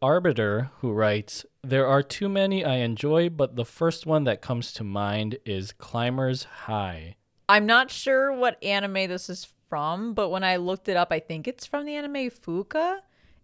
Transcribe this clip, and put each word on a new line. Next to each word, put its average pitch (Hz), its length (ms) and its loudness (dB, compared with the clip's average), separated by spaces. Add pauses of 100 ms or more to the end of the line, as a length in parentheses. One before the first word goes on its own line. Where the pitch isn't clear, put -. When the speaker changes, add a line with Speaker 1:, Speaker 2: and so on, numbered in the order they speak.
Speaker 1:
Arbiter, 131 680 2 (100)
who 120 120 -2
writes, 107 520 0 (180)
"There 135 240 2
are 135 160 6
too 196 260 -4
many 196 360 2
I 131 120 0
enjoy, 143 540 2
but 143 260 -2
the 120 80 -2
first - 420 -2
one 156 180 2
that 113 180 0
comes 120 320 -4
to 113 100 -8
mind 104 640 -2
is 98 260 -4
Climbers 127 720 -2
High." 90 720 -6 (320)
Speaker 2:
I'm 208 180 8
not 240 240 4
sure 269 420 2
what 247 300 0
anime 196 460 -2
this 180 220 -6
is 180 160 -10 (240)
from, 170 420 -4
but 202 160 0
when 185 160 -2
I 185 120 2
looked 180 320 -4
it 185 100 2
up, 175 140 2
I 165 60 0
think 160 300 -8
it's - 180 -10
from 294 200 -6
the 294 100 -8
anime 285 340 -6
Fuka. 311 680 -4 (460)